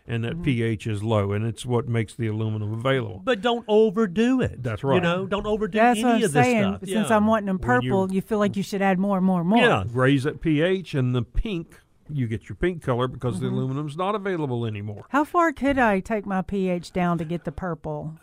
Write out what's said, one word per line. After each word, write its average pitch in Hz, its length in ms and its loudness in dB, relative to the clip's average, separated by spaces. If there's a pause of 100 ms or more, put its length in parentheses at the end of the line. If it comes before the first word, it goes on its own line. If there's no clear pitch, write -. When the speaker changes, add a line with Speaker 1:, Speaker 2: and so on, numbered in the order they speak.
Speaker 1:
and 117 160 -4
that 117 100 -6
Speaker 2:
Mm-hmm. 170 100 -8
Speaker 1:
P 123 200 0
H 113 240 -2
is 104 160 -4
low, 104 300 0
and 104 120 -2
it's 117 220 -6
what 120 200 0
makes 117 280 -2
the 117 100 -4
aluminum 107 480 -4
available. 113 500 -2
Speaker 3:
But 220 180 -2
don't 240 260 0
overdo 220 760 2
it. 127 220 -4
Speaker 1:
That's 113 180 -4
Speaker 3:
You 139 80 0
Speaker 1:
right. 151 140 4
Speaker 3:
know, 180 240 0
don't 202 180 -4
overdo 208 320 -2
Speaker 2:
That's 233 220 6
Speaker 3:
any 226 40 0
Speaker 2:
what 247 120 4
I'm - 0 -
Speaker 3:
of 220 60 2 (100)
this - 20 -
Speaker 2:
saying. 240 300 4
Speaker 3:
stuff. 196 160 0 (100)
Speaker 2:
Since 208 200 0
Speaker 3:
Yeah. 220 60 4
Speaker 2:
I'm 208 120 4
wanting 220 180 2
them 190 160 0
Speaker 1:
When 247 220 2
you 127 80 -2
Speaker 2:
purple, 190 200 2
you 190 100 0
feel 208 180 -2
like 208 180 2
you 196 60 -2
should 196 180 -4
add 190 160 4
more 196 200 0
and 185 80 2
more 185 160 2
and 170 80 0
more. 226 100 6
Speaker 3:
Yeah. 180 240 4 (100)
Speaker 1:
raise 131 300 4
that 147 180 -4
P 156 220 2
H, 185 320 -2
and 127 180 0
the 123 80 0
pink, - 580 -4 (320)
you 135 140 -2
get 110 240 -6
your 110 60 -10
pink 175 260 -2
color 127 260 0
because 127 280 -4
Speaker 2:
Mm-hmm. 131 100 -4
Speaker 1:
the 127 60 -2
aluminum's 135 440 -4
not 185 200 -2
available 151 500 -4
anymore. 104 440 -8
Speaker 2:
How 285 140 2
far 330 300 2
could 269 240 0
I 220 220 4
take 202 260 -6
my 190 160 -2
P 185 280 -2
H 175 220 -4
down 175 280 0
to 170 60 -4
get 165 180 -6
the 170 80 -6
purple? 156 720 -8